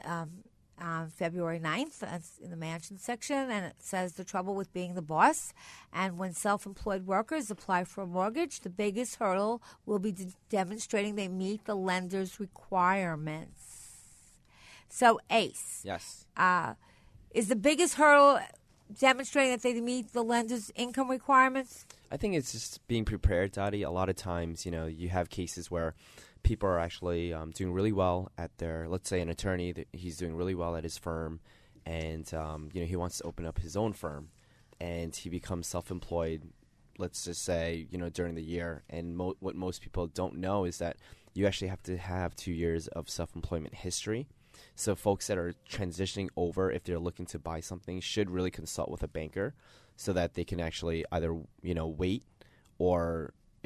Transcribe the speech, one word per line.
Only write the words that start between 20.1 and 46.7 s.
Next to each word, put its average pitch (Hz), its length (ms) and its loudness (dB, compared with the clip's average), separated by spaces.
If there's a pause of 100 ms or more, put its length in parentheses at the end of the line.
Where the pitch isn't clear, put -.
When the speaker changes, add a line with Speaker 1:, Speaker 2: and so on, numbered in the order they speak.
Speaker 1:
the 240 120 0
lender's 233 520 0
income 247 340 -2
requirements? 262 760 4 (260)
Speaker 2:
I 139 60 -2
think 196 180 2
it's 143 160 0
just - 360 -10
being 113 180 2
prepared, 98 480 4
Dottie. 101 280 0
A 76 80 0
lot 92 200 2
of 90 80 0
times, 85 480 -4
you 87 60 -4
know, 80 160 -2
you 82 200 -6
have 87 220 0
cases 87 420 -8
where 82 240 -2 (480)
people 104 260 2
are 90 80 4
actually, 85 560 -2
um, 80 160 -6
doing 90 240 -4
really 101 180 2
well 92 460 2
at 85 220 -10
their, 82 280 -4
let's 90 220 -4
say 92 100 2
an 85 100 0
attorney, 90 440 -2
th-, 80 180 -10
he's 87 240 -8
doing 82 200 -4
really 90 180 0
well 85 220 -2
at 82 80 -4
his 82 120 -6
firm, 80 440 -6 (480)
and, 80 480 -4
um, 78 360 -6
you 90 80 -6
know, 85 60 0
he 87 100 -2
wants 87 220 -4
to - 60 -8
open 85 240 -8
up 80 100 -6
his 82 180 -6
own 107 180 2
firm, 76 360 -8 (500)
and 85 360 -4
he - 120 -10
becomes 87 380 -4
self-employed, 85 800 -4 (560)
let's - 260 -6
just 85 180 -6
say, 82 460 0
you 90 80 -6
know, 87 120 -4
during 85 260 -4
the 82 80 -6
year. 85 480 -6
And 85 260 -6
mo-, 90 220 -2
what 92 160 -6
most 92 260 -4
people - 240 -4
don't 90 300 -4
know 92 300 0
is 87 120 -4
that 85 200 -4 (360)
you 98 140 4
actually 95 220 0
have 95 140 -6
to 90 140 -4
have 90 380 -2
two - 180 -4
years 82 360 0
of 82 200 -8
self-employment 82 640 -4
history. 110 540 -4 (480)
So - 180 0
folks 98 320 2
that 95 140 2
are 87 160 -2 (120)
transitioning 95 720 -2
over, 90 340 2